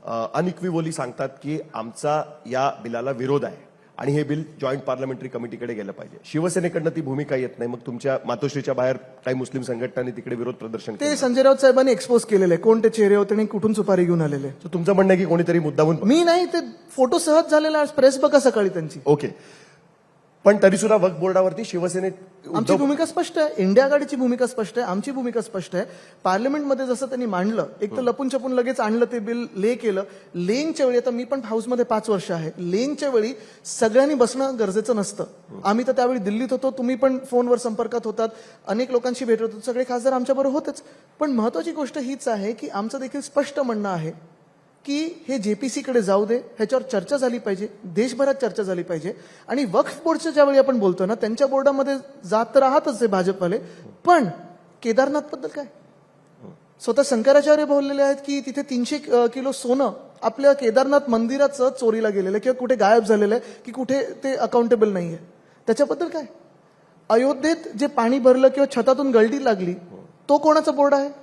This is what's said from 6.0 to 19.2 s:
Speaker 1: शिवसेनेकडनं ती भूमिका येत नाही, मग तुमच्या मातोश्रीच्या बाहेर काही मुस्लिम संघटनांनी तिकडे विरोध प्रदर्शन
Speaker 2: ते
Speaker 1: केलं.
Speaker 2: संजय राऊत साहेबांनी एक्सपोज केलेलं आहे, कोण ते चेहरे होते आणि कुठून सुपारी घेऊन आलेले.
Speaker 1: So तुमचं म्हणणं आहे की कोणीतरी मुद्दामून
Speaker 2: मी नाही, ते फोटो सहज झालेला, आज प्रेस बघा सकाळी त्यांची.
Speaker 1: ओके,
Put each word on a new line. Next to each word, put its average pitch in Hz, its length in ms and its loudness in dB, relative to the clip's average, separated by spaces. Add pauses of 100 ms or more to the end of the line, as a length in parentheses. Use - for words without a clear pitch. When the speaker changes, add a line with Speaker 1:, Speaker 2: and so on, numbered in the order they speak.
Speaker 1:
शिवसेनेकडनं 165 680 -2
ती 160 100 -8
भूमिका 143 360 -4
येत 127 120 -4 (100)
नाही, 120 120 -6
मग 123 160 -10
तुमच्या 131 380 -4
मातोश्रीच्या 135 500 -4
बाहेर 127 220 0
काही - 400 -8
मुस्लिम 131 260 -8
संघटनांनी 123 480 -6
तिकडे 120 240 -8
विरोध 120 200 -6
प्रदर्शन 113 400 -10
Speaker 2:
ते 285 100 -6
Speaker 1:
केलं. 294 120 0
Speaker 2:
संजय 254 260 0
राऊत 269 140 6
साहेबांनी 262 360 6
एक्सपोज 233 320 2
केलेलं 185 300 4
आहे, 165 80 -2
कोण 226 220 6
ते 226 40 8
चेहरे 208 260 4
होते 202 200 2
आणि 214 120 0
कुठून 214 260 -2
सुपारी 190 320 2
घेऊन 175 160 2
आलेले. 143 280 -2
Speaker 1:
So 131 260 -14
तुमचं 170 180 0
म्हणणं 190 200 6
आहे 185 100 4
की 185 60 -2
कोणीतरी 170 300 2
मुद्दामून 156 440 2
Speaker 2:
मी 294 220 4
नाही, 339 220 2
ते 349 120 -4 (320)
फोटो 262 280 2
सहज 311 320 2
झालेला, 311 280 2
आज 294 100 0
प्रेस 277 300 4
बघा 285 200 4
सकाळी 226 300 2
त्यांची. 165 380 -8
Speaker 1:
ओके, 147 300 0 (1080)